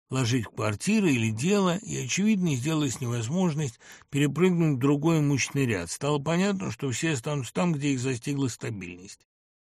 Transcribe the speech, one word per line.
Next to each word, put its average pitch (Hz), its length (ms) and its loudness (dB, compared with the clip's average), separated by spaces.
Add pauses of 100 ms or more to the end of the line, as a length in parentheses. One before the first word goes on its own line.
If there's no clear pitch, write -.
вложить 127 380 0
в - 80 -18
квартиры 156 560 2
или 113 180 2
дело, 180 480 2
и, 151 200 -8
очевидно, 180 580 0
сделалась 147 440 0
невозможность 139 800 -2 (300)
перепрыгнуть 151 680 2
в - 20 -4
другой 147 400 4
имущественный 143 480 2
ряд. 90 240 0
Стало 147 260 -2
понятно, 180 540 0
что 135 180 -4
все 160 220 0
останутся 143 420 -4
там, 180 200 2
где 143 160 0
их 135 100 2
застигла 135 480 -2
стабильность. 92 720 -10 (540)